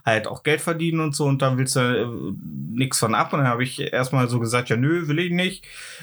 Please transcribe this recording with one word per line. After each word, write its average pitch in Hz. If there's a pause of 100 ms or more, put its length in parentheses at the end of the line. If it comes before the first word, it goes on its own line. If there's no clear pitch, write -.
halt 110
auch -
Geld 151
verdienen 165
und 151
so 151
und 139
dann 135
willst 131
du, 131
äh, 113 (400)
nix 131
von 110
ab. 160
Und 170
dann 135
habe 120
ich -
erstmal 127
so 123
gesagt, 117
ja, 113
nö, 156
will 151
ich 175
nicht. 180 (360)